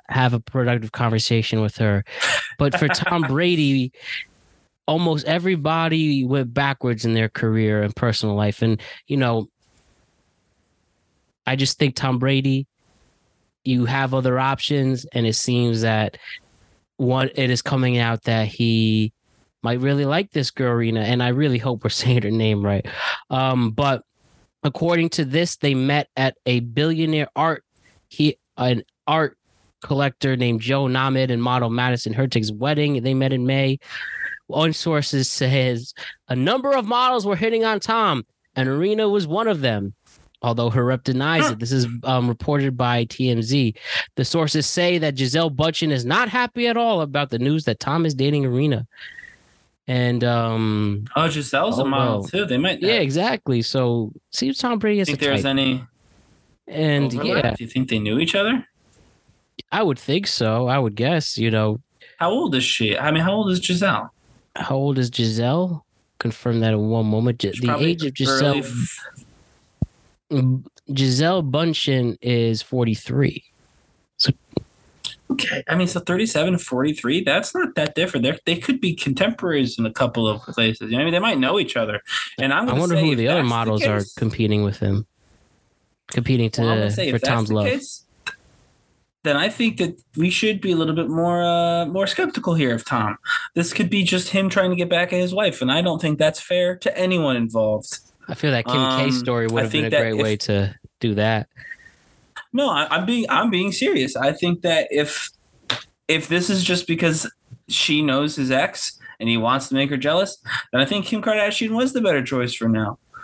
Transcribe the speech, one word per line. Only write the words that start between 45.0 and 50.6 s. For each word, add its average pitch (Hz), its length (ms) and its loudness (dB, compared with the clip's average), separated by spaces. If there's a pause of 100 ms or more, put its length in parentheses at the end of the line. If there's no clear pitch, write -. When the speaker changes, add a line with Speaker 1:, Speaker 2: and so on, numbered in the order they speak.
Speaker 1:
Gisele 139 360 0
Bundchen 156 400 0
is 123 120 -2
not 202 240 2
happy 240 380 -2
at 233 100 0
all 226 260 2
about 143 280 -2
the 117 80 -2
news 147 280 0
that 110 120 0
Tom 160 260 0
is 156 100 0
dating 143 300 2
Irina. 127 420 0 (1000)
And, 123 380 0
um, 110 800 0 (120)